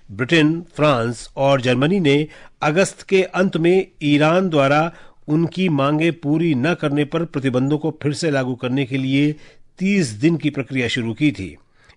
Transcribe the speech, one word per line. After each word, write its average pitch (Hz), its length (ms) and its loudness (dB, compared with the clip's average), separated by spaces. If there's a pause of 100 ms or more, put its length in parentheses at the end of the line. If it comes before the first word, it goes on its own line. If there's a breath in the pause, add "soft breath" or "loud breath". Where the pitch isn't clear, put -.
(100)
ब्रिटेन, 156 540 0 (120)
फ्रांस 123 600 -2
और 131 240 2
जर्मनी 131 400 0
ने 147 280 2 (340 loud breath)
अगस्त 156 400 0
के 190 200 2
अंत 180 340 -2
में 175 300 2 (160)
ईरान 156 460 2
द्वारा 151 440 2 (360 loud breath)
उनकी 170 400 0
मांगें 151 440 0
पूरी 160 420 0
न 143 200 0
करने 147 300 -2
पर 160 200 -4
प्रतिबंधों 135 540 -2
को 156 240 -6
फिर 147 100 -2
से 160 180 -4
लागू 131 240 -2
करने 127 300 -4
के 127 120 -6
लिए 139 380 0 (440 loud breath)
तीस 190 280 0
दिन 123 300 0
की 139 140 -4
प्रक्रिया 131 380 -4
शुरू 113 260 -4
की 147 180 0
थी। 95 240 -12 (400 soft breath)